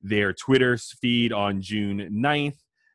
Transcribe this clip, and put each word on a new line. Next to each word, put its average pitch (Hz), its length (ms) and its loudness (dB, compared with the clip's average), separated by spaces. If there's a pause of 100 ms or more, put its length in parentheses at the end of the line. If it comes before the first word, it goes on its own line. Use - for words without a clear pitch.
their 101 300 0
Twitter 127 440 2
feed 120 560 0
on 101 260 -2
June 101 520 -4
ninth. 143 500 -2 (340)